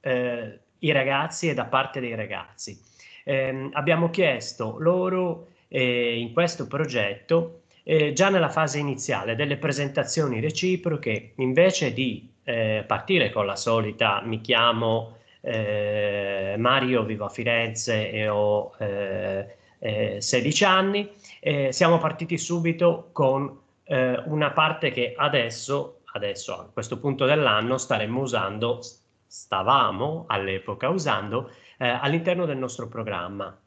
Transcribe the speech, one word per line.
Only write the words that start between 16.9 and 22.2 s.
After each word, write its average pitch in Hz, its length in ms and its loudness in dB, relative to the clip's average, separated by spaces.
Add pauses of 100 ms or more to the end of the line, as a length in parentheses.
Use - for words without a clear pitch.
vivo 107 220 -4
a 101 40 -6
Firenze 113 840 0
e 107 160 -2
ho, 104 520 2
eh, 98 760 -4 (240)
eh, 107 420 -2
sedici 131 420 2
anni", 196 460 4 (300)
eh, 139 320 0
siamo 165 260 6
partiti 165 400 -2